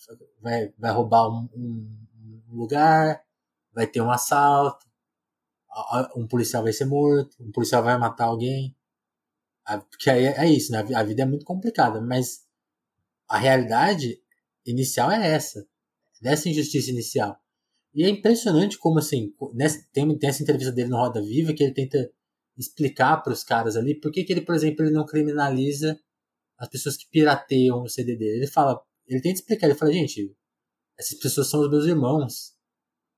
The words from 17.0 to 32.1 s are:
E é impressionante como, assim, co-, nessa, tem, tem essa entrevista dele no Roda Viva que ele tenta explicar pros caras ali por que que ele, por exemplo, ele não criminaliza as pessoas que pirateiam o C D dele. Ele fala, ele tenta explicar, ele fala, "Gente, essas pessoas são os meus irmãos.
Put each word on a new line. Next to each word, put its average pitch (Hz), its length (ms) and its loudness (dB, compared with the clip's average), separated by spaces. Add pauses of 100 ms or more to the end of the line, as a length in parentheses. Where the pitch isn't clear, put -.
E 151 100 0
é 190 60 4
impressionante 208 680 2
como, 160 220 2
assim, 127 320 -4
co-, - 220 -14
nessa, 151 380 -2
tem, 147 260 0
tem 143 120 0
essa 135 120 -4
entrevista 131 300 0
dele 123 180 -2
no 123 80 0
Roda 117 240 0
Viva 147 320 -2
que 151 100 0
ele 131 100 0
tenta 135 380 -2 (460)
explicar 143 600 0
pros 127 260 -6
caras 117 320 -2
ali 135 240 -2
por 151 120 -4
que 180 120 -4
que - 80 -4
ele, 170 100 0
por 170 140 -2
exemplo, 156 300 0
ele 151 80 2
não 151 120 0
criminaliza 147 920 -2 (580)
as 117 120 -14
pessoas 131 260 -8
que - 140 -18
pirateiam 131 720 4
o 120 60 -10
C - 140 -6
D 120 120 -4
dele. 110 220 -2
Ele 135 100 -4
fala, 139 340 0 (240)
ele 131 160 -4
tenta 185 180 -2
explicar, 220 280 0
ele 143 80 4
fala, 151 160 2
"Gente, 127 420 -2 (640)
essas - 220 -10
pessoas 139 300 -2
são 151 120 0
os 143 80 2
meus 147 160 2
irmãos. 143 720 0 (640)